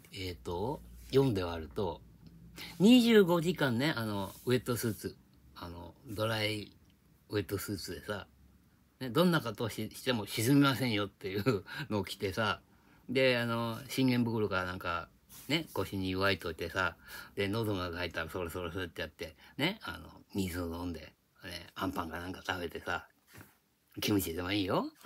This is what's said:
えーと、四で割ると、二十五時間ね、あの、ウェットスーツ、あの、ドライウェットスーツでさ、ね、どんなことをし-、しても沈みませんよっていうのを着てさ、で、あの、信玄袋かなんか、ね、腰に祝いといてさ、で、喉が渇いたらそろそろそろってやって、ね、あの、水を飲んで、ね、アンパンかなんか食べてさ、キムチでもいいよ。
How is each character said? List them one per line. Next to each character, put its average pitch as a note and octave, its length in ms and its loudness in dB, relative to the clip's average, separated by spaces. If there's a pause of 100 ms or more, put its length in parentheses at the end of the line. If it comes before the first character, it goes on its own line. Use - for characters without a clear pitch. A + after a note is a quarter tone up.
(120)
え F#2 200 -6
ー - 20 -14
と、 F#2+ 480 -4 (300)
四 C3 220 6
で F#2+ 100 0
割 E2+ 200 -6
る D#2 40 -12
と、 F2+ 320 -4 (800)
二 A#3+ 220 12
十 A3+ 200 8
五 F3 180 4
時 E3+ 140 0
間 B2+ 240 2
ね、 D3 180 2
あ A2+ 80 -2
の、 G2+ 280 -4 (120)
ウ B2 100 4
ェ - 20 8
ッ B2 40 2
ト A#2+ 160 -2
ス A#2 120 -2
ー G#2+ 60 0
ツ、 - 220 -8 (380)
あ F#2 140 -10
の、 E2+ 260 -14 (140)
ド G#2+ 180 -4
ラ A2 180 -2
イ G#2+ 280 -4 (580)
ウ A2 80 0
ェ G2+ 40 4
ッ - 20 -14
ト G2+ 140 -2
ス - 160 -6
ー - 20 -2
ツ F2+ 160 -8
で D#2+ 120 -12
さ、 G2+ 220 -6 (720)
ね、 C3 120 -6
ど C3 140 4
ん F3+ 60 6
な D#3+ 100 4
こ A2+ 120 -4
と G#2 100 -8
を A2+ 60 0
し-、 G#2+ 260 -6
し - 80 -16
て C3 100 2
も G#2+ 140 0
沈 A#2+ 300 4
み C#3+ 60 8
ま C#3 120 4
せ B2 140 0
ん A#2 40 0
よ G2+ 140 0
っ - 20 -6
て - 200 -10
い G2 100 -4
う G2+ 260 0 (240)
の G#2+ 120 0
を F#2 40 -2
着 - 120 -10
て G2 160 -2
さ、 G#2 280 0 (480)
で、 B2+ 300 4
あ A#2+ 80 0
の、 A#2 320 -2 (100)
信 C3 200 4
玄 B2 160 4
袋 A2+ 240 0
か F#2 160 0
な F2+ 100 -4
ん F#2+ 60 -8
か、 E2+ 280 -4 (380)
ね、 D#3 260 -2
腰 G2 240 -2
に F#2+ 120 -2
祝 F#2 240 2
い G2 80 -2
と F2 100 -6
い E2 60 -8
て E2+ 140 -6
さ、 F#2 260 0 (400)
で、 G2 100 0
喉 G#2 300 0
が F2+ 160 -2
渇 F2+ 140 -4
い F2 40 -6
た E2+ 140 -4
ら D#2+ 60 -8
そ F#2 120 -4
ろ E2 80 -4
そ F2+ 100 -6
ろ F2 120 -6
そ F#2+ 80 -6
ろ F#2 60 -4
っ - 20 -6
て - 140 -8
や E2 40 -6
っ D#2 40 -12
て、 - 260 -12 (200)
ね、 F#3 280 -2
あ - 140 -10
の、 D#2 100 -16 (260)
水 F2+ 260 -2
を F2 60 -4
飲 E2+ 200 -6
ん F2 60 -4
で、 - 220 -14 (300)
ね、 F2 320 -12
ア F#2+ 100 -2
ン F#2 60 -2
パ F2+ 100 -2
ン E2 80 -8
か E2 80 -6
な F2 80 -8
ん F#2 60 -6
か - 120 -14
食 F#2 140 -4
べ F2 100 -4
て E2 120 -10
さ、 F2 260 -4 (920)
キ G#2+ 100 2
ム G#2 100 6
チ F2+ 140 -2
で F2 80 -4
も F2+ 80 -4
い G2+ 120 2
い - 20 -2
よ。 E3+ 260 0 (160)